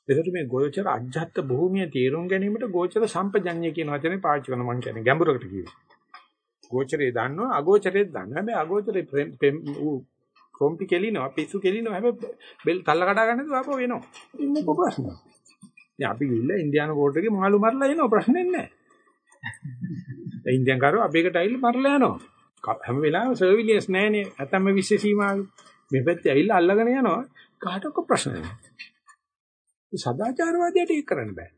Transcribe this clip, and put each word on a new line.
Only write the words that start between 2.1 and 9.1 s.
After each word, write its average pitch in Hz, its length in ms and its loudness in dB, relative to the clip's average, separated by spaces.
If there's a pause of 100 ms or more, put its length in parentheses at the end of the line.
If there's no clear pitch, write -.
ගැනීමට 202 420 -2
ගෝචර 180 360 0
සම්පජඤ්ඤය 175 680 -4
කියන 156 180 -6
වචනේ 160 280 -4
පාවිච්චි 147 320 -2
කරන 123 120 -4
මං 123 180 -4
කියන්නේ 113 240 -8
ගැඹුරකට 139 400 4
කියනවා. 92 320 -10 (880)
ගෝචරේ 135 460 -2
දන්නවා 139 420 -2
අගෝචරේ 190 520 4
දන්නවා. 117 280 -8
හැබැයි 202 260 -4
අගෝචරේ 190 460 -2
ප්‍රේම, 143 280 -4